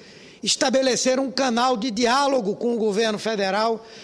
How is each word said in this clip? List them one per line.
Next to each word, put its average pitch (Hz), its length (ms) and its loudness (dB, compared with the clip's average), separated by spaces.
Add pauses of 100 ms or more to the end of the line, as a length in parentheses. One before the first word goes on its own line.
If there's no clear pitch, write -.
(420)
estabelecer 254 760 2
um 269 100 -4
canal 254 460 0
de 240 140 -4
diálogo 247 680 0
com 240 180 -2
o 233 40 -2
governo 214 400 0
federal 214 680 -2 (180)